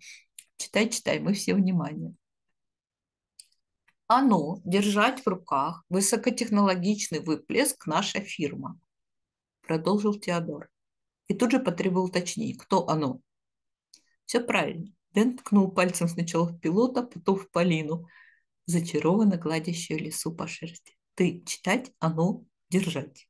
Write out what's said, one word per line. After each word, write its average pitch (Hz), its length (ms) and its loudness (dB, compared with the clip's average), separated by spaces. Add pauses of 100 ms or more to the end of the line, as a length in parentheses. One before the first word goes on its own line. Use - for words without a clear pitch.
(580)
Читай, 220 320 0
читай, - 300 -2
мы 160 140 0
все 185 220 0
внимание". 165 580 0 (1900)
"А 247 140 6
ну, 185 440 2
держать 208 560 2
в - 60 -2
руках — 165 640 -2
высокотехнологичный 202 1300 0
выплеск — - 680 -2
наша 170 320 0
фирма", - 600 -8 (840)
продолжил 202 520 0
Теодор. 170 560 -6 (580)
И 196 60 0
тут 226 180 2
же - 80 4
потребовал 185 460 0
уточнений. - 480 -4
"Кто - 340 0
оно?" 147 340 0 (1040)
"Всё 247 160 0
правильно". 165 500 -2 (220)
Дэн 247 240 2
ткнул 196 340 4
пальцем 180 360 0
сначала 170 380 0
в 170 140 -8
пилота, 247 440 2
потом 196 340 -2
в - 120 -10
Полину, 165 560 0 (600)
зачарованно 175 720 2
гладящую 160 640 -4
лису 156 360 -6
по - 120 -8
шерсти. - 480 -16 (200)
"Ты 175 300 0
читать, - 540 -2
а 160 100 0
ну 165 380 0 (240)
держать". 170 580 -4